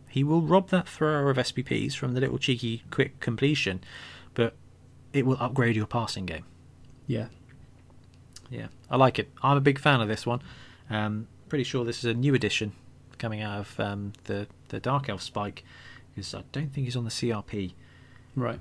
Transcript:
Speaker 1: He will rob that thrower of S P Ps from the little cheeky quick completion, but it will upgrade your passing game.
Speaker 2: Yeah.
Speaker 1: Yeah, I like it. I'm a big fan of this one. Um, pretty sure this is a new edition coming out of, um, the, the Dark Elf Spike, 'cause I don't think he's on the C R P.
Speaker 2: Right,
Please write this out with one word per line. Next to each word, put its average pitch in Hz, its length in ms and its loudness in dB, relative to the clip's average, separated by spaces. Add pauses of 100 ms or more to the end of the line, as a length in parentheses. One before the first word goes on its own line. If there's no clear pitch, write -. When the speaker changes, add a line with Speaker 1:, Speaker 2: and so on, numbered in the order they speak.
Speaker 1:
He 135 140 0
will 156 200 4
rob 185 260 6
that 180 200 0
thrower 151 400 2
of 131 100 4
S 123 120 0
P 127 140 -4
Ps 120 320 -2
from 127 180 -2
the 127 60 0
little 127 180 0
cheeky 117 540 -2
quick - 260 0
completion, 127 640 0 (520)
but 117 200 2 (580)
it 131 140 2
will 131 140 4
upgrade 120 340 2
your 107 120 0
passing 107 380 -4
game. 82 200 -8 (640)
Speaker 2:
Yeah. 113 180 -2 (1200)
Speaker 1:
Yeah, 113 180 -10 (220)
I 127 60 2
like 131 220 6
it. 107 100 -2 (140)
I'm 139 140 6
a 139 40 4
big 139 200 6
fan 139 200 4
of 107 80 0
this 104 160 -4
one. 120 160 0 (500)
Um, 107 360 -2 (220)
pretty 139 160 0
sure 123 200 -2
this 117 140 -4
is - 60 -4
a 117 100 2
new 135 200 4
edition 104 380 0 (460)
coming 107 220 -4
out 104 180 -6
of, - 220 -8
um, 101 320 -4 (120)
the, 101 220 -4 (220)
the 110 120 -8
Dark 135 280 -2
Elf 98 140 -6
Spike, - 420 -6 (500)
'cause - 200 -10
I - 80 -10 (100)
don't 143 200 -6
think 135 120 -4
he's 120 120 -4
on 120 80 -2
the 113 60 -4
C 117 220 -2
R 101 100 -4
P. 95 320 -6 (600)
Speaker 2:
Right, 120 240 -2